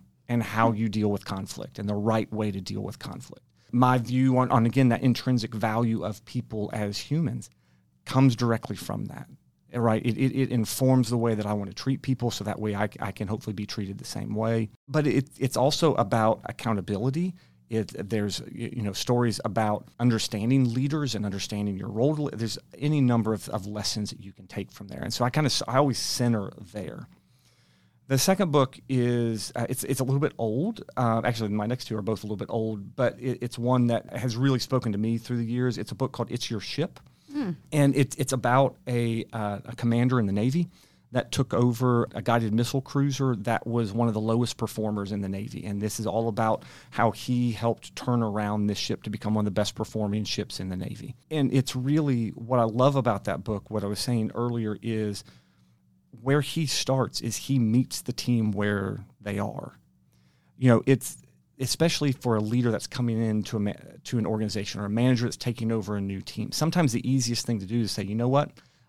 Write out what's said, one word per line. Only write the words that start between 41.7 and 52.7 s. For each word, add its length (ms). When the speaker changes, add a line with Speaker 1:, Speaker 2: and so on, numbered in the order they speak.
Speaker 1:
a 80
guided 320
missile 280
cruiser 560
that 280
was 260
one 160
of 60
the 80
lowest 360
performers 540
in 100
the 80
Navy. 360
And 160
this 180
is 60
all 220
about 360
how 200
he 420
helped 420
turn 260
around 460
this 100
ship 260
to 60
become 240
one 100
of 80
the 80
best 140
performing 520
ships 340
in 100
the 60
Navy. 400
And 200
it's 240
really, 540
what 300
I 60
love 320